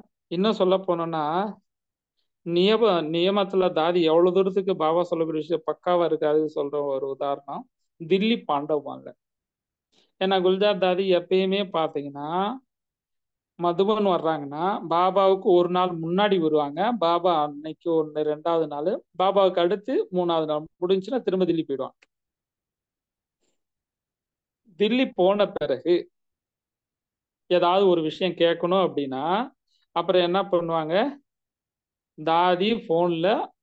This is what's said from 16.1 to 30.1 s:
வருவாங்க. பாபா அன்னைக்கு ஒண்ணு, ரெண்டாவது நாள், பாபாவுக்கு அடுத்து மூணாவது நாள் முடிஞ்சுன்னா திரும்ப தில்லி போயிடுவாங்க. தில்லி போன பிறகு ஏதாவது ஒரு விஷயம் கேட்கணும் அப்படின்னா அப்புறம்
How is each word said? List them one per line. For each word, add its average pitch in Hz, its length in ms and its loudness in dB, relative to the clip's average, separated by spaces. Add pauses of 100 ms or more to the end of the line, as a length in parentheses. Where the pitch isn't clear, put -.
வருவாங்க. 151 520 0
பாபா 170 520 2
அன்னைக்கு 151 480 -6
ஒண்ணு, 156 260 0
ரெண்டாவது 151 500 -2
நாள், 151 360 -4 (160)
பாபாவுக்கு 185 400 4
அடுத்து 208 520 0
மூணாவது 170 340 0
நாள் 151 200 -4 (160)
முடிஞ்சுன்னா 196 400 -2
திரும்ப 185 240 0
தில்லி 165 220 0
போயிடுவாங்க. 151 300 -8 (2750)
தில்லி 254 380 2
போன 196 360 2
பிறகு 147 580 -2 (1400)
ஏதாவது 180 420 4
ஒரு 175 140 4
விஷயம் 160 320 -4
கேட்கணும் 170 500 0
அப்படின்னா 147 680 -4 (420)
அப்புறம் 180 300 0